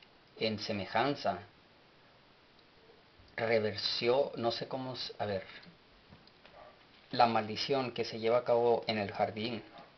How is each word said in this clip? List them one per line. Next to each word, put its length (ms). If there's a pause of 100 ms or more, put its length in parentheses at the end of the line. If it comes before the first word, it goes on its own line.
(400)
en 180
semejanza, 800 (2000)
reversió, 1000
no 160
sé 160
cómo 280
s-, 240
a 80
ver, 180 (1700)
la 160
maldición 640
que 120
se 140
lleva 220
a 40
cabo 440
en 100
el 140
jardín, 500 (360)